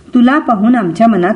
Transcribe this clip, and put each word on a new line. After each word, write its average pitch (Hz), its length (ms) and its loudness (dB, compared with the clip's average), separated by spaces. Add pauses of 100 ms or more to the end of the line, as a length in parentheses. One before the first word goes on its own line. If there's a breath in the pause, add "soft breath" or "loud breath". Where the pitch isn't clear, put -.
(140)
तुला 254 260 2
पाहून 233 360 0
आमच्या 220 320 0
मनात 196 280 0